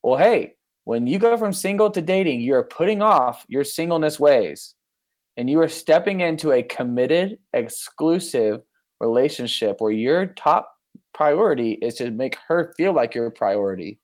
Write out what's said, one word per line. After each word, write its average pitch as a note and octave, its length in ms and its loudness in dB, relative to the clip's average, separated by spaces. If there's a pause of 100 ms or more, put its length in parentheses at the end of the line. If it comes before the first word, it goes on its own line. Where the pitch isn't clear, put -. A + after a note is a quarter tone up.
Well, B2+ 120 2
hey, F#3 360 2 (320)
when A#2 240 -2
you F3+ 100 0
go A#3 180 4
from G#3+ 160 -2
single G3+ 380 0
to G3 100 -4
dating, E3 420 0
you're B2+ 200 2
putting G3+ 400 -2
off D3 460 2
your C#3 160 -2
singleness D#3 560 -2
ways A#2 560 2 (600)
and B2 140 -4
you D#3 100 4
are D#3+ 80 4
stepping F3 520 0
into D#3 320 0
a B2 100 4
committed, B2+ 760 -2 (140)
exclusive B2+ 1080 -2 (400)
relationship A#2 800 -2
where A2 100 0
your C3+ 360 0
top F#3 460 0 (420)
priority D3 580 0 (100)
is A#2 140 -4
to A#2+ 140 -6
make B2 260 -6 (100)
her E3 300 -2
feel F#3 160 0
like B2 220 0
your A#2 160 -4
priority. G2 720 -4